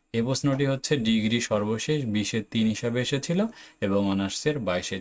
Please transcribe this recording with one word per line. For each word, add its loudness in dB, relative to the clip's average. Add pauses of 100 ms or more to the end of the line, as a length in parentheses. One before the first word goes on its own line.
(120)
এই 0
প্রশ্নটি 0
হচ্ছে 0
ডিগ্রি 2
সর্বশেষ 0
বিশের -2
তিন 2
হিসাবে 0
এসেছিল 0 (360)
এবং 2
অনার্সের 0
বাইশের -2